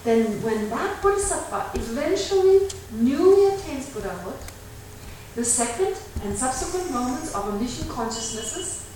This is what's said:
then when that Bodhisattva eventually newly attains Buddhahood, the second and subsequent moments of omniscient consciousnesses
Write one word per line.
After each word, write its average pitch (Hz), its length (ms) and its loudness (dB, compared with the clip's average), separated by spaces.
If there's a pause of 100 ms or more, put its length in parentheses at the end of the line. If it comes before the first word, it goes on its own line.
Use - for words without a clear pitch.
then 226 380 4
when 214 280 0
that 392 320 -4
Bodhisattva - 720 0
eventually 370 920 4 (240)
newly 359 640 6
attains 294 380 -8
Buddhahood, 190 440 -8 (1000)
the 240 100 -2
second 240 520 0 (280)
and 202 140 -4
subsequent 349 540 -2
moments 247 420 -4
of 202 180 -4
omniscient 240 380 -4
consciousnesses 226 1040 -6